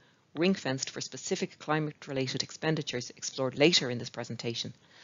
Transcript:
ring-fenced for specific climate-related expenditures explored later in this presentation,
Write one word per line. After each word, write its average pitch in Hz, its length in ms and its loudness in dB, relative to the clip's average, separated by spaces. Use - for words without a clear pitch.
ring-fenced 151 560 2
for - 120 -6
specific - 580 -4
climate-related 143 840 -2
expenditures 151 760 -2
explored 131 400 -4
later 151 320 6
in 123 80 -2
this 123 120 -6
presentation, 117 640 -6